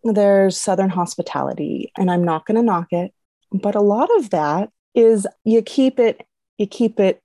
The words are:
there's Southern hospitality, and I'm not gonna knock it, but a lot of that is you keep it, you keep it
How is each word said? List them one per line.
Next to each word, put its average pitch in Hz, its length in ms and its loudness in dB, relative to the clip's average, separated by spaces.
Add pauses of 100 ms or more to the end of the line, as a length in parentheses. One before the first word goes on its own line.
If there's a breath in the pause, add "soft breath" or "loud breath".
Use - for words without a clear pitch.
there's 196 520 2
Southern 190 340 -2
hospitality, 156 1080 -6
and 185 120 0
I'm 175 120 0
not 160 240 -2
gonna 220 160 0
knock 180 300 -2
it, 175 200 -4 (380)
but 202 240 -4
a 214 60 0
lot 208 280 2 (100)
of 233 120 -4
that 156 400 -2 (240)
is 226 320 4 (180)
you 220 180 4
keep 262 360 0
it, 233 260 0 (340)
you 208 80 -2
keep 226 340 -2
it 190 240 0